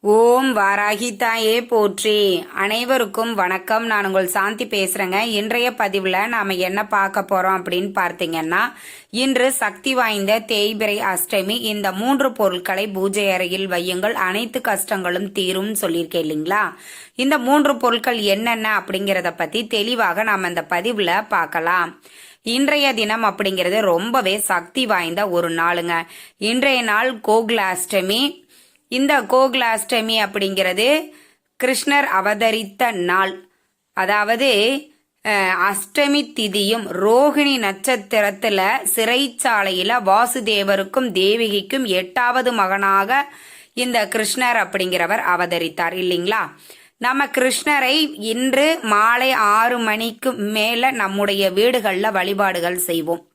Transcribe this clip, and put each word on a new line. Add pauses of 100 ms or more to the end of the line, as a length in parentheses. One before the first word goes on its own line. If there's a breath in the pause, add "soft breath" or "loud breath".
ஓம்
வாராகி
தாயே
போற்றி.
அனைவருக்கும்
வணக்கம்.
நான்
உங்கள்
சாந்தி
பேசுறேங்க.
இன்றைய
பதிவுல
நாம
என்ன
பார்க்க
போறோம்
அப்படின்னு
பார்த்தீங்கன்னா, (500 loud breath)
இன்று
சக்தி
வாய்ந்த
தேய்பிறை
அஷ்டமி.
இந்த
மூன்று
பொருட்களை
பூஜை
அறையில்
வையுங்கள்,
அனைத்து
கஷ்டங்களும்
தீரும்
சொல்லியிருக்கேன்
இல்லைங்களா? (520 loud breath)
இந்த
மூன்று
பொருட்கள்
என்னென்ன
அப்படிங்கிறத
பத்தி
தெளிவாக
நாம
இந்த
பதிவுல
பார்க்கலாம். (400 loud breath)
இன்றைய
தினம்
அப்படிங்கிறது
ரொம்பவே
சக்தி
வாய்ந்த
ஒரு
நாளுங்க. (320 loud breath)
இன்றைய
நாள்
கோகுலாஷ்டமி. (460 soft breath)
இந்த
கோகுலாஷ்டமி
அப்படிங்கிறது (460 loud breath)
கிருஷ்ணர்
அவதரித்த
நாள். (440)
அதாவது, (760 soft breath)
அஹ்,
அஷ்டமி
திதியும்
ரோகிணி
நட்சத்திரத்துல (280)
சிறைச்சாலையில
வாசுதேவருக்கும்
தேவகிக்கும்
எட்டாவது
மகனாக (400 loud breath)
இந்த
கிருஷ்ணர்
அப்படிங்கிறவர் (120)
அவதரித்தார்
இல்லைங்களா? (540 loud breath)
நம்ம
கிருஷ்ணரை
இன்று
மாலை
ஆறு
மணிக்கு
மேல
நம்முடைய
வீடுகள்ல
வழிபாடுகள்
செய்வோம்.